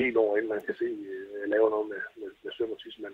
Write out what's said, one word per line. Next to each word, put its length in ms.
helt 140
år, 200
inden 120
man 160
kan 140
se, 60
øh, 680
lave 160
noget 200
med, 120
med, 80
med 140
søm 140
og 120
tidsmand 300